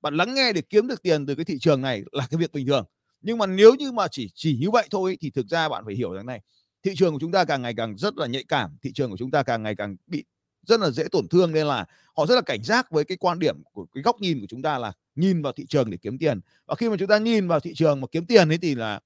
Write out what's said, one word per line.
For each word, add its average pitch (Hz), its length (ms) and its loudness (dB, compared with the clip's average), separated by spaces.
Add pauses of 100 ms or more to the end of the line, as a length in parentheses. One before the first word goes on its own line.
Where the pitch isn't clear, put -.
Bạn 151 160 -4
lắng 202 180 -2
nghe 262 180 0
để 175 80 0
kiếm 208 260 2
được 254 160 -6
tiền 151 240 2
từ 139 80 -2
cái 156 100 -6
thị 160 140 -6
trường 143 220 2
này 127 220 -4 (100)
là 139 180 -4
cái 165 80 -2
việc 165 140 -2
bình 135 140 -6
thường. 131 180 2 (380)
Nhưng 226 160 -4
mà 208 80 0
nếu 202 280 8
như 269 180 -6
mà 208 160 -2
chỉ, 113 260 -8
chỉ 151 260 0
như 175 100 0
vậy 226 200 2
thôi 190 300 -2
thì 156 100 -8
thực 123 160 -4
ra 160 220 -2
bạn 110 180 -6
phải 104 80 -6
hiểu 104 180 -4
rằng 95 140 -12
này, 123 140 -12 (420)
thị 196 140 -2
trường 170 160 2
của 143 80 -6
chúng 165 120 -6
ta 185 120 4
càng 143 180 -2
ngày 120 140 -6
càng 113 220 -6
rất 196 180 -4
là 151 100 -4
nhạy 123 180 -6
cảm, 104 380 -4
thị 127 120 -8
trường 127 160 -2
của 92 60 -10
chúng 127 140 -8
ta 139 120 2
càng 117 200 -2
ngày 107 120 -4
càng 101 220 -8 (100)
bị - 180 -8 (420)
rất 226 140 4
là 180 100 2
dễ 139 180 -2
tổn 131 200 0
thương, 175 240 4
nên 156 140 2
là 127 180 0 (320)
họ 143 100 2
rất 240 80 4
là 247 60 4
cảnh 110 240 -4
giác 233 260 0
với 151 140 0
cái 180 120 -8
quan 175 220 -2
điểm 107 240 -2 (100)
của 92 220 -12
cái 135 80 -8
góc 233 180 0
nhìn 165 200 -2
của 98 80 -12
chúng 123 140 -12
ta 151 160 -2
là 113 140 -6 (220)
nhìn 175 280 2
vào 139 100 -2
thị 135 160 -12
trường 127 220 0
để 92 120 -8
kiếm 120 160 -6
tiền. 135 220 0 (260)
Và - 80 -4
khi 233 140 -2
mà 214 100 0
chúng 190 100 -4
ta 208 100 6
nhìn 220 300 2
vào 165 120 2
thị 165 140 -10
trường 151 260 2
mà 131 120 -8
kiếm 170 140 -4
tiền 196 220 8
ấy 160 100 2
thì 170 160 0
là 110 320 -6